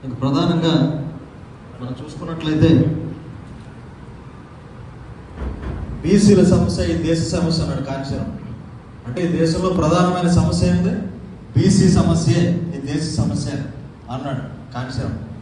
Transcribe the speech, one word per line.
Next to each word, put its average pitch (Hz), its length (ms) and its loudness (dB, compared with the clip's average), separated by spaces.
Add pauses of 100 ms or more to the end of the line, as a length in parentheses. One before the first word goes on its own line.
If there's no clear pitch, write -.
ఇంక 123 160 -8
ప్రధానంగా 160 520 2 (1080)
మనం 123 200 -8
చూసుకున్నట్లయితే 160 720 2 (3250)
బీసీల 196 420 6
సమస్య 175 500 2
ఈ - 20 0 (120)
దేశ 165 120 2 (140)
సమస్య 165 280 0
అన్నాడు - 280 -4
కాంచీరాం. 135 420 -6 (760)
అంటే 131 200 -6
ఈ 170 120 0
దేశంలో 165 320 2 (120)
ప్రధానమైన 180 480 4
సమస్య 175 420 4
ఏంది? 175 220 2 (600)
బీసీ - 340 6
సమస్యే - 520 4 (320)
ఈ 139 60 -8 (120)
దేశ 160 120 -2 (160)
సమస్య - 300 0 (640)
అన్నాడు 135 280 -6 (320)
కాంచీరాం. - 400 -6 (280)